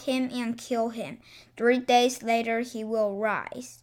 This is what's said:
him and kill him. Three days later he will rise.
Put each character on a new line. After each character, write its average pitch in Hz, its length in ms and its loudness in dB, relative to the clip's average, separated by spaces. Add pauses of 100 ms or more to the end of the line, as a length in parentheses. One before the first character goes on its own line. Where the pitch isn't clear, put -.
him 254 260 0
and 240 240 -4
kill 233 380 -2
him. 180 240 -8 (400)
Three 247 280 4
days 247 360 6
later 226 420 0
he 226 240 -8
will 214 320 0
rise. 214 640 -4